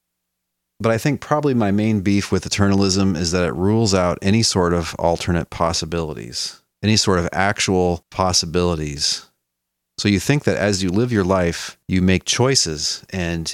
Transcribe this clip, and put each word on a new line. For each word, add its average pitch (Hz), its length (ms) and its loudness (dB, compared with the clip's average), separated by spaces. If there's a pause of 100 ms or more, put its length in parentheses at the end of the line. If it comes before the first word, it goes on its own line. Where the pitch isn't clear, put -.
(800)
But 113 120 2
I 113 60 2
think 139 240 -2
probably 147 320 0
my 110 160 2
main 107 320 2
beef 101 300 0
with 92 180 -2
eternalism 98 680 2
is 82 160 -4
that 90 140 0
it 67 80 -2
rules 101 400 0
out 90 300 2
any 101 180 2
sort 87 320 2
of 85 240 -2
alternate 85 540 0
possibilities, 78 1080 -4 (220)
any 107 160 2
sort 95 220 2
of 85 120 -2
actual 92 760 0
possibilities. 85 1160 -2 (720)
So 107 100 0
you 98 100 4
think 143 260 0
that 95 120 2
as 95 240 0
you 95 80 -2
live 117 220 0
your 104 120 2
life, 87 540 0 (100)
you 92 140 0
make 92 240 2
choices 104 840 -2
and 85 420 -4